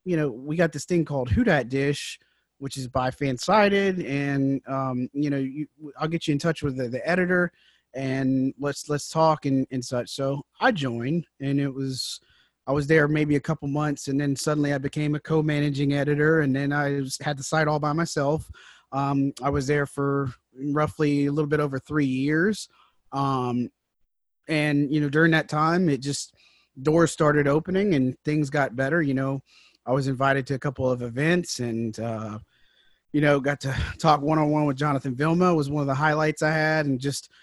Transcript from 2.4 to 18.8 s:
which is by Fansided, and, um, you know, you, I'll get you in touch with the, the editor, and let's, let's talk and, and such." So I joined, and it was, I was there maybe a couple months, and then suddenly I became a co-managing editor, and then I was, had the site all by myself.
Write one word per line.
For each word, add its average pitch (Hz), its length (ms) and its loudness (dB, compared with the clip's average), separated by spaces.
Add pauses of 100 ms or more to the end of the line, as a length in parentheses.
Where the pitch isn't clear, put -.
which 135 180 -8
is 127 100 -8
by 127 220 -2
Fansided, 190 1000 2
and, 139 600 0
um, 131 440 -4
you 143 200 -2
know, 139 80 -2
you, 135 260 -6 (340)
I'll 160 80 -2
get 160 200 -4
you 151 60 2
in 143 40 2
touch 165 240 -2
with 135 160 -4
the, 127 100 -4
the 120 220 -4
editor, 180 420 2 (440)
and 135 640 -2
let's, 139 300 -4
let's 147 200 -4
talk 160 380 2
and, 135 240 2
and 127 120 -4
such." 120 280 -6
So 139 340 -4 (140)
I 247 120 4
joined, 135 540 -2 (140)
and 139 200 0
it 139 140 -2
was, 131 460 -6 (480)
I 135 60 0
was 147 120 0
there 151 220 6
maybe 151 300 2
a - 20 2
couple 147 300 -4
months, 147 380 -2
and 139 140 0
then 139 140 0
suddenly 147 360 0
I 139 60 0
became 147 380 -2
a 147 40 -4
co-managing 147 720 0
editor, 147 480 4
and 135 140 2
then 143 160 0
I 143 200 0
was, 139 300 -4
had 147 180 -4
the 131 40 -10
site 156 240 2
all 151 120 0
by 147 140 0
myself. 156 580 -2 (400)